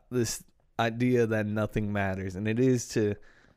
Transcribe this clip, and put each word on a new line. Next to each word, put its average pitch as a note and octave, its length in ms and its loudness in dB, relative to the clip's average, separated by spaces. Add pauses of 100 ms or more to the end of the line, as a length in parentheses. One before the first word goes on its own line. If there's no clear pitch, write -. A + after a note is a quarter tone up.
this A#2+ 340 -2 (340)
idea A#2+ 480 2
that A2 200 0
nothing G#2+ 480 -2
matters. F#2+ 420 -2
And G#2 120 -4
it A2 120 0
is B2+ 300 2
to G#2 260 0 (420)